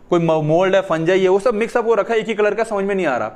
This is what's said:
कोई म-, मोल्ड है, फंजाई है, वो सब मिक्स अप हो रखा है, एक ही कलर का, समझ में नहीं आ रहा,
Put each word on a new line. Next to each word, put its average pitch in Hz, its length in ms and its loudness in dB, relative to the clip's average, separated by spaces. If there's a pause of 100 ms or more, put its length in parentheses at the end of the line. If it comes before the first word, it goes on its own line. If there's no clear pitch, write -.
कोई 175 100 2
म-, 160 260 0
मोल्ड 185 300 2
है, 190 60 4
फंजाई 175 400 0
है, 185 80 2
वो 196 100 4
सब 233 140 0
मिक्स 220 240 -2
अप 233 80 0
हो 226 80 2
रखा 208 200 0
है, 226 60 0
एक 214 80 -6
ही 226 60 -4
कलर 208 200 0
का, 220 100 -2
समझ 202 220 -4
में 202 100 -2
नहीं 180 120 -2
आ 127 100 0
रहा, 110 180 -4